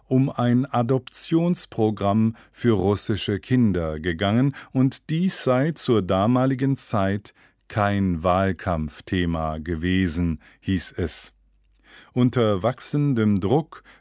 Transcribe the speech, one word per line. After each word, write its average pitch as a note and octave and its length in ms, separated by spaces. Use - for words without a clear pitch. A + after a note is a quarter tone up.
um C3 240
ein B2 360
Adoptionsprogramm A#2 1700
für A#2+ 200
russische G2+ 680
Kinder F2 600
gegangen G2 540
und C3 380
dies F3+ 340
sei C3 280
zur A2 300
damaligen B2 720
Zeit G2+ 580
kein G2+ 540
Wahlkampfthema E2+ 1400
gewesen, E2+ 840
hieß F#2 320
es. - 400
Unter A2+ 500
wachsendem A2+ 800
Druck A#2 420